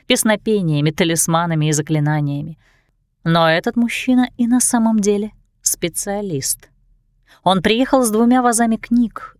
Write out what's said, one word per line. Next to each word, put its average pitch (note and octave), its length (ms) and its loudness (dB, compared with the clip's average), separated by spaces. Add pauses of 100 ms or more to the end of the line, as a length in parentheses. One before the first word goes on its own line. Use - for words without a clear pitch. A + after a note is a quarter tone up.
песнопениями, G3+ 800 0
талисманами E3 800 0
и D#3 40 2
заклинаниями. D3+ 880 -2 (640)
Но E3 240 2
этот E3+ 280 0
мужчина B3 600 0
и A#3+ 100 0
на B3 120 2
самом A3+ 400 2
деле G3+ 320 0 (300)
специалист. F#3+ 1080 -6 (720)
Он F#3 180 0
приехал B3+ 420 2
с A3 60 0
двумя A#3 320 2
вазами A#3 340 0
книг - 640 -4